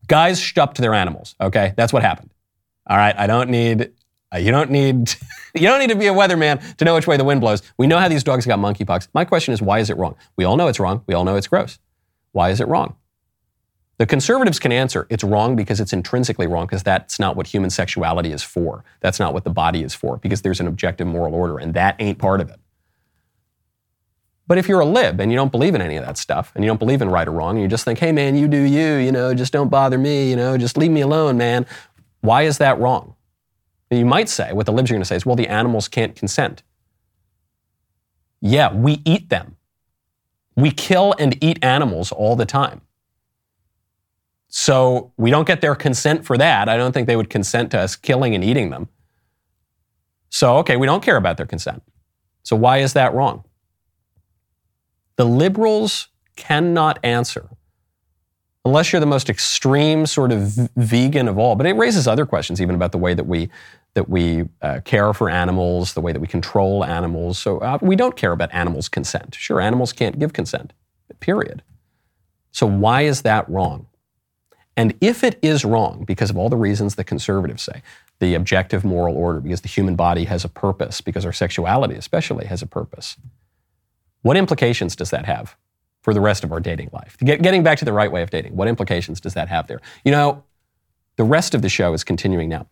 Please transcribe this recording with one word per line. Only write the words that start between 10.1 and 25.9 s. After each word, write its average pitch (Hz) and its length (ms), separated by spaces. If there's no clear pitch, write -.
We 92 80
all 95 120
know 151 120
it's 120 100
wrong. 98 280
We 98 80
all 87 100
know 95 120
it's 101 120
gross. - 300
Why 87 180
is 104 100
it - 80
wrong? - 260
The 117 100
conservatives 170 520
can 123 140
answer, 123 360
"It's - 140
wrong 107 320
because 107 260
it's 104 120
intrinsically 98 560
wrong, 85 180
'cause 95 160
that's - 380
not 95 160
what 92 100
human 95 240
sexuality 85 640
is 73 100
for. - 420
That's - 200
not 82 120
what 85 120
the - 60
body 82 320
is 65 120
for, - 220
because - 260
there's 90 180
an 90 60
objective 87 400
moral 85 280
order, 82 240
and 80 160
that 92 260
ain't 104 180
part 98 220
of 82 100
it." - 80
But 175 120
if 180 100
you're 190 120
a 151 40
lib 151 360
and 101 120
you 123 40
don't 135 160
believe 151 220
in 117 60
any 78 160